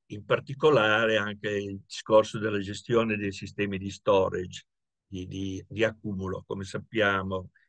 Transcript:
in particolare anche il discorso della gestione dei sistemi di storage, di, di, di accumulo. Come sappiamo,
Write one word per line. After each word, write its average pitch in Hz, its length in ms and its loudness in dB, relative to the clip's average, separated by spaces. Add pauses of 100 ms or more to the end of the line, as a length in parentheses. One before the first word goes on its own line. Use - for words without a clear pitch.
in 104 180 -12
particolare 113 920 4
anche 104 320 -4
il 101 380 -4
discorso 110 520 4
della 107 200 0
gestione 107 580 -2
dei 101 160 -4
sistemi 101 460 -4
di 98 120 -8
storage, 92 760 0 (400)
di, 92 200 -10
di, 95 420 -8
di 104 160 -2
accumulo. 98 600 -4
Come 98 180 -8
sappiamo, 95 840 -2 (180)